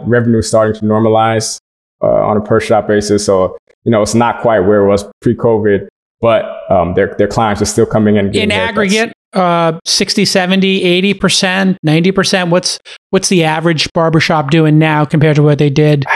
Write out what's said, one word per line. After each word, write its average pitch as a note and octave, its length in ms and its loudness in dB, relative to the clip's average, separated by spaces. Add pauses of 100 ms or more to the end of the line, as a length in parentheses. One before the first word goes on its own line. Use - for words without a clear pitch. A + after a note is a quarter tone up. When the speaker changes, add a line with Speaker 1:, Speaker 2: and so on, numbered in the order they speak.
Speaker 1:
revenue A#2 320 2
is G#2+ 100 -4
starting A2 320 0
to G#2+ 60 -2
normalize, A2 720 0 (440)
uh, - 40 0
on G#2 300 0
a G#2 60 -2
per A2 180 0
shop G#2+ 260 0
basis. G#2 380 0
So, F#2 320 0 (280)
you A#2 60 -2
know, G#2+ 120 2
it's G#2 120 -2
not A#2 280 0
quite A2+ 180 2
where G2+ 240 2
it G2 40 2
was G2+ 160 0 (180)
pre-covid, G#2+ 680 0 (320)
but, A2+ 240 0 (260)
um, F2+ 220 0
their, F#2+ 240 0
their G#2 100 0
clients G#2+ 360 -2
are - 20 0
still A2 220 0
coming G#2 300 2
in, G2+ 160 0
getting A3 180 -2
Speaker 2:
In G#3 60 -2
Speaker 1:
haircuts. A3+ 120 -4
Speaker 2:
aggregate, A3 440 -2 (200)
uh, E3+ 540 0
sixty, - 400 -2
seventy, F#3+ 560 0
eighty F#3 320 0
percent, F#3+ 680 -2
ninety E3 300 0
percent. F#3 380 -2
What's, F3+ 280 -2 (320)
what's F#3 180 0
the E3+ 160 2
average D#3+ 500 -2
barbershop D#3+ 560 0
doing D#3 280 4
now D3+ 280 2
compared D3+ 300 2
to D3+ 60 2
what D3 160 2
they D3 120 2
did D3+ 340 2 (120)